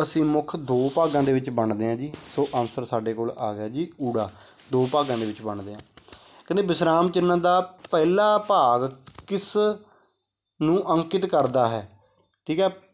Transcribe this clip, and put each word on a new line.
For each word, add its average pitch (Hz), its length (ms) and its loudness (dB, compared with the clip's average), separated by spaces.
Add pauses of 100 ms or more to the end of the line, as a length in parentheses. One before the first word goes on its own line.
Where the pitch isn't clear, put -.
ਅਸੀਂ 156 200 0
ਮੁੱਖ 151 320 0
ਦੋ 131 400 0
ਭਾਗਾਂ 151 280 2
ਦੇ 135 100 4
ਵਿੱਚ 131 160 0
ਵੰਡਦੇ 110 360 0
ਹਾਂ 113 100 -2
ਜੀ। 139 160 -8 (240)
ਸੋ 143 200 0
ਆਨਸਰ 123 300 -4
ਸਾਡੇ 113 280 -2
ਕੋਲ 113 240 -4
ਆ 107 160 -4
ਗਿਆ 107 160 -8
ਜੀ 151 220 -6 (100)
ਊੜਾ, 117 280 -2 (420)
ਦੋ 127 200 2
ਭਾਗਾਂ 131 260 0
ਦੇ 113 80 -4
ਵਿੱਚ 107 160 -8
ਵੰਡਦੇ 101 320 -10
ਹਾਂ। 104 60 -16 (680)
ਕਹਿੰਦੇ 185 140 0
ਵਿਸਰਾਮ 170 480 2
ਚਿੰਨ੍ਹਾਂ 175 280 2
ਦਾ 180 400 0 (140)
ਪਹਿਲਾ 190 460 4
ਭਾਗ 135 520 2 (380)
ਕਿਸ 196 300 -6 (1040)
ਨੂੰ 175 320 2
ਅੰਕਿਤ 165 320 0
ਕਰਦਾ 131 440 2
ਹੈ? 110 200 -6 (560)
ਠੀਕ 160 140 -2
ਹੈ, 190 100 2 (240)